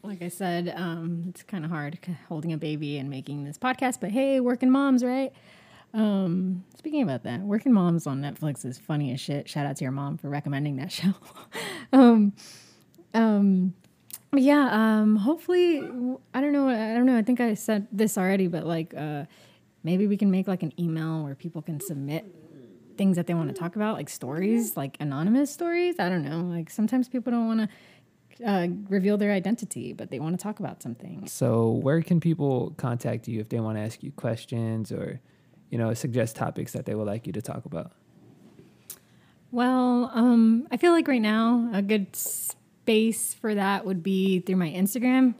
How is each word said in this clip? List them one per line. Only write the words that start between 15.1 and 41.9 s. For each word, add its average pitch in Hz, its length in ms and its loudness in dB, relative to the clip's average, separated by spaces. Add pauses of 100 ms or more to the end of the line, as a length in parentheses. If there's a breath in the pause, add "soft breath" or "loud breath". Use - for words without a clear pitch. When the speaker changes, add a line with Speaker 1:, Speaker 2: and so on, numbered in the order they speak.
Speaker 1:
hopefully, 330 680 2
w-, 254 380 -6 (140)
I 262 60 0
don't 285 120 0
know, 277 160 2
I 220 260 0
don't 247 120 4
know, 262 100 6
I 220 60 4
think 247 180 0
I 226 140 2
said 214 380 -2
this 214 260 0
already, 190 300 2
but, 170 180 -4
like, 165 300 -4
uh, 151 300 -6 (580 soft breath)
maybe 185 240 2
we 202 80 0
can 196 160 4
make, 185 160 0
like, 180 160 -2
an 147 160 -4
email 160 420 -2
where 139 140 -8
people 160 260 -10
can 156 160 -8
submit 147 460 -6 (720)
things 196 180 4
that 170 140 -2
they 175 60 -2
wanna 160 180 -2
talk 175 240 -8
about, 214 200 -2
like 147 120 -8
stories, 196 680 -2
like 139 240 -8
anonymous 180 520 0
stories. 349 460 -2
I 175 100 0
don't 180 160 -2
know. 156 180 -4
Like, 170 280 -6
sometimes 240 380 0
people 240 240 -6
don't 233 140 0
wanna, 220 220 0 (760 loud breath)
uh, 190 220 2 (220)
reveal 202 280 2
their 202 160 2
identity, 190 600 -2
but - 180 -12
they 135 100 -6
wanna 160 180 -2
talk 208 220 -8
about 131 220 -8
something. - 460 -12
Speaker 2:
So 113 420 2
where 135 320 2
can 170 160 2
people 147 600 0
contact 120 500 -4
you 113 120 -4
if 107 80 -8
they 117 120 -4
wanna 110 200 -4
ask 110 220 -8
you - 100 -10
questions 113 800 -6
or, - 280 -8 (500 soft breath)
you - 80 -4
know, 113 140 0
suggest 117 440 -2
topics - 360 -6
that - 140 -8
they - 80 -6
would 107 140 -4
like 110 180 -6
you - 60 -8
to 104 100 -6
talk - 220 -10
about? 147 260 -10 (1600 loud breath)
Speaker 1:
Well, 247 640 2
um, 233 560 6
I 247 60 -2
feel 349 160 6
like 330 160 4
right 254 140 2
now 226 500 2
a 202 100 0
good 196 340 0